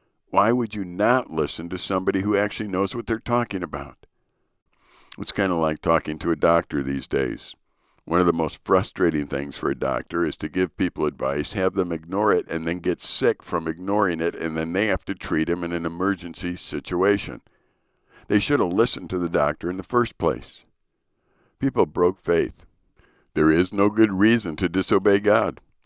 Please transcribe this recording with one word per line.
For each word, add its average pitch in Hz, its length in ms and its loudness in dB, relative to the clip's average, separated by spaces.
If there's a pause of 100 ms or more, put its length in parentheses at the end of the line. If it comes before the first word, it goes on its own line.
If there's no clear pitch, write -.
(280)
Why 98 240 4
would 117 240 -2
you 101 100 -4
not 101 460 0
listen 80 380 -2
to 92 100 -6
somebody 95 420 -2
who 101 160 0
actually 104 320 -2
knows 95 240 -2
what 117 140 -8
they're 113 100 -2
talking 117 460 -2
about?" 71 420 -10 (1120)
It's - 140 -6
kinda 95 240 0
like 78 260 0
talking 78 380 0
to 82 100 -2
a 82 60 2
doctor 82 480 2
these 67 240 -6
days. 64 480 -4 (500)
One 85 140 0
of 90 60 6
the 85 80 4
most 80 320 -4
frustrating 87 640 2
things 71 280 -6
for 73 140 -4
a 67 80 -2
doctor 67 480 -2
is 76 120 -4
to 78 120 -6
give 87 280 -2
people 85 280 -2
advice, 71 480 -4
have 95 220 0
them 90 160 -2
ignore 90 420 0
it, 87 160 0
and 82 180 -4
then 87 120 -2
get 87 240 -2
sick - 400 -2
from 82 240 -4
ignoring 90 520 -2
it, 85 160 0
and 82 220 -4
then 82 160 -4
they 104 140 0
have 95 180 -2
to 98 80 -6
treat 80 340 -2
him 87 160 -2
in 85 80 -6
an 85 140 -4
emergency 87 680 -4
situation. 90 880 -2 (840)
They 104 120 4
should 139 220 2
have 87 120 2
listened 98 380 0
to 92 80 -2
the 85 100 -2
doctor 78 400 0
in 92 80 -6
the 92 60 -8
first 120 340 -2
place. - 480 -4 (960)
People 127 260 2
broke 87 340 2
faith. 82 460 0 (720)
There 78 160 6
is 85 200 4
no 104 200 4
good 107 200 4
reason 98 440 2
to 87 120 0
disobey 98 520 2
God. 104 420 2 (240)